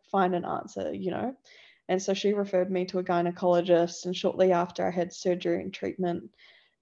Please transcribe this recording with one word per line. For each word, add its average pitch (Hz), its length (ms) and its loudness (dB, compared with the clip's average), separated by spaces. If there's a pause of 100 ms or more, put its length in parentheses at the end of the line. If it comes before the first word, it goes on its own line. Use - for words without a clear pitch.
(100)
find 185 240 4
an 175 100 -4
answer," - 480 -6
you 190 180 -4
know? 254 240 -4 (540)
And 185 120 0
so 196 140 -2
she 202 180 0
referred 196 380 0
me 185 160 0
to 185 120 -4
a 185 40 -2
gynecologist, 175 1040 2
and 180 120 -4
shortly 185 340 4
after 180 360 0
I 180 40 -2
had 175 220 -2
surgery 180 480 0
and 196 120 -8
treatment 180 580 -4 (500)